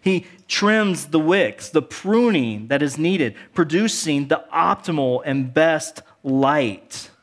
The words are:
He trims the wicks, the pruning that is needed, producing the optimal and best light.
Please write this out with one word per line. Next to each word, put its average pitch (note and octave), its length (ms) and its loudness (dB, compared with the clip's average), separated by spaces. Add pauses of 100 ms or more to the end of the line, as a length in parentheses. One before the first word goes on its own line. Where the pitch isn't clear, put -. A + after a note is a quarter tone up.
He F#3 240 0 (220)
trims G3+ 600 0
the D#3+ 120 2
wicks, D#3+ 500 0
the D#3 120 2
pruning D#3+ 840 0
that C#3 160 0
is C#3 140 -4
needed, D#3 380 0 (180)
producing D#3+ 720 0
the D#3 160 -2 (100)
optimal D#3 720 0
and C3+ 280 -2
best D#3 480 0 (220)
light. C3+ 840 0 (140)